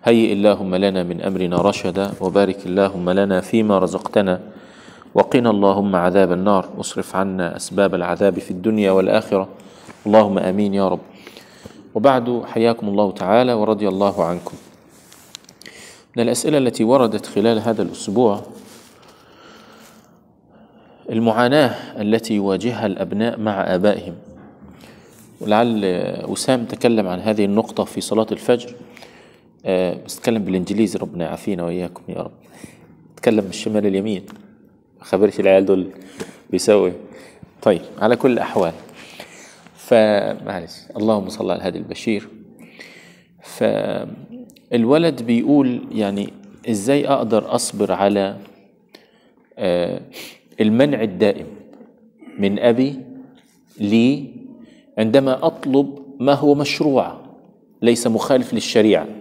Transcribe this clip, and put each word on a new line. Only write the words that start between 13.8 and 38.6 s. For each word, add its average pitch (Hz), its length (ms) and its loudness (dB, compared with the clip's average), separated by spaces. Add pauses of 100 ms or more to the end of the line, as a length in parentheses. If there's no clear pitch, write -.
الله 98 360 0
عنكم. 87 320 -6 (1600)
من 117 60 0
الأسئلة 131 360 0
التي 120 260 0
وردت 113 420 2
خلال 110 320 0
هذا 107 240 -2
الأسبوع 104 600 0 (2750)
المعاناة 117 920 2
التي 110 320 0
يواجهها 104 520 -2
الأبناء 98 540 -4
مع 98 340 -2
آبائهم، 92 400 0 (1300)
ولعل 110 400 2 (480)
وسام 120 360 -2
تكلم 107 440 0
عن 90 120 -4
هذه 107 240 0
النقطة 101 400 0
في - 160 -8
صلاة 110 320 0
الفجر، - 420 -2 (880)
آه، 92 320 -2 (100)
بس - 140 -14
تكلم 113 240 -2
بالإنجليزي، 92 540 -2
ربنا 85 260 -8
يعافينا 87 400 -6
وإياكم 87 440 -8
يا 87 100 -10
رب. - 140 -10 (840)
تكلم 107 280 2
من 92 60 -10
الشمال 107 360 -2
اليمين، 98 400 -2 (720)
ما - 60 -20
خبرش 98 360 0
العيال 95 260 6
دول 95 240 0 (600)
بيسوي. 95 420 2 (720)
طيب، 90 200 2 (160)
على 117 180 2
كل 127 160 2
الأحوال، 92 400 -2 (1160)